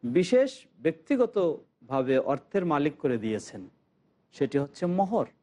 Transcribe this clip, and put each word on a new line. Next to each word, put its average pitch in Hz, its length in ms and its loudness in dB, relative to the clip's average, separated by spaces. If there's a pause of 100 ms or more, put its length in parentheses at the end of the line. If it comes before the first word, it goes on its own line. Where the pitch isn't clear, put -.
বিশেষ 185 480 2 (340)
ব্যক্তিগতভাবে 160 1300 -2 (180)
অর্থের 180 400 -4
মালিক 147 300 0
করে 127 220 0
দিয়েছেন, 107 380 -6 (760)
সেটি 139 260 -2
হচ্ছে 143 220 -8 (140)
মোহর। 196 280 0 (160)